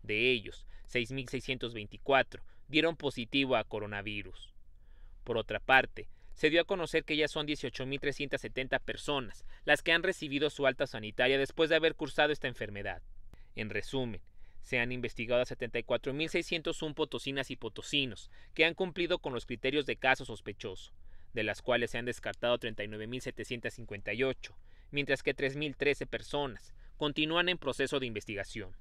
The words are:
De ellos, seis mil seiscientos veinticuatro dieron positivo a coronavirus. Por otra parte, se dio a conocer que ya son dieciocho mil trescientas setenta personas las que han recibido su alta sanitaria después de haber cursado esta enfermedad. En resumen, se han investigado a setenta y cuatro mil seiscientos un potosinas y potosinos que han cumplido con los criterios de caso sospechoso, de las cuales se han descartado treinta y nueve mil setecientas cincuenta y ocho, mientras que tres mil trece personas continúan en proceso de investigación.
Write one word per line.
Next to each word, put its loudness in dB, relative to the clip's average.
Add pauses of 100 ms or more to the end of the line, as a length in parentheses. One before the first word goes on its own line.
De 2
ellos, -2 (180)
seis 0
mil -4
seiscientos -4
veinticuatro 2 (240)
dieron 4
positivo 2
a 4
coronavirus. -6 (720)
Por 0
otra -2
parte, 6 (260)
se 4
dio 6
a 2
conocer 0
que 0
ya 4
son -2
dieciocho -4
mil -2
trescientas -2
setenta -2
personas -4 (200)
las 6
que 4
han 4
recibido 2
su 2
alta 4
sanitaria 2
después 2
de 6
haber 4
cursado 2
esta -2
enfermedad. -4 (540)
En -4
resumen, -2 (400)
se 0
han 2
investigado 0
a 4
setenta -2
y -4
cuatro 0
mil 0
seiscientos 0
un -2
potosinas -2
y -4
potosinos -2 (240)
que 8
han 4
cumplido 0
con -4
los -4
criterios 0
de 0
caso 4
sospechoso, -8 (420)
de 0
las 0
cuales 4
se -2
han -2
descartado 0
treinta -4
y -4
nueve -6
mil -6
setecientas -6
cincuenta -6
y 2
ocho, -2 (340)
mientras 0
que 2
tres 0
mil -4
trece 2
personas -4 (240)
continúan 2
en 2
proceso 2
de -2
investigación. -6